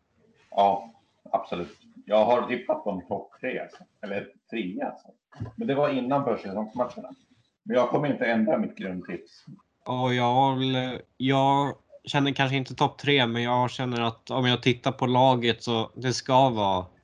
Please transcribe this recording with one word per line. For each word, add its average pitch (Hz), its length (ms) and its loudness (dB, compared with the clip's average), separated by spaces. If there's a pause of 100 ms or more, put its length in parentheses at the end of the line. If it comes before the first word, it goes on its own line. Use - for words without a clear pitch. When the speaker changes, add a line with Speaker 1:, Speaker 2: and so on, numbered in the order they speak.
(500)
Speaker 1:
Ja, 101 440 2 (380)
absolut. 92 460 -4 (300)
Jag 107 160 4
har 123 240 2
tippat - 380 -4
om 92 220 -6
topp 98 220 -6 (100)
tre, 92 200 -6
alltså. - 160 -14 (260)
Eller 101 240 -8 (240)
trea, 110 360 -6
alltså. - 220 -14 (480)
Men 117 120 -6
det 135 60 0
var 143 140 2
innan 131 360 0
försäsongsmatcherna. 110 840 -4 (540)
Men 113 140 -4
jag 123 120 4
kommer 143 240 0
inte 113 120 -4
ändra 110 340 2
mitt 95 180 -4
grundtips. 90 680 -10 (400)
Speaker 2:
Ja, 127 280 -2
jag 123 220 2
har 135 220 4
väl, 127 420 -2 (180)
jag 135 580 2 (300)
känner 139 280 2
kanske 135 240 0
inte 127 180 -4
topp 139 240 0
tre, 135 280 2
men 117 160 -2
jag 123 280 0
känner 123 300 -4
att 117 300 -4
om 123 160 2
jag 123 160 2
tittar 127 300 0
på 131 140 -4
laget 123 560 2
så 113 320 -2
det 123 180 -2
ska 131 380 4
vara 98 360 0 (180)